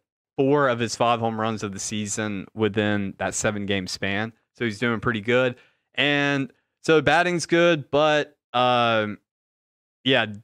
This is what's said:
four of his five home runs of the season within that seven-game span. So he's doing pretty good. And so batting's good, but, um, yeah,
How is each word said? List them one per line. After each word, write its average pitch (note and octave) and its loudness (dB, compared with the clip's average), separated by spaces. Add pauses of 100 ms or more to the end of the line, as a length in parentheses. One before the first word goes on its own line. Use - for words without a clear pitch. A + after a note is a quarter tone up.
(360)
four C#3+ 2
of A#2+ -2
his A#2 -4
five A#2 2
home A2+ -4
runs A2 -4
of G#2 -6
the G2 -12
season G#2+ -6
within G#2 -2
that F#2+ -6
seven-game G2+ -4
span. G2+ -6 (220)
So B2 -4
he's G#2 -6
doing A#2 -2
pretty A2+ -4
good. B2 2 (380)
And C#3+ 0 (300)
so D#3 4
batting's E3 2
good, E3+ 2
but, D3+ 2 (160)
um, A#2+ 2 (840)
yeah, B2+ 2 (180)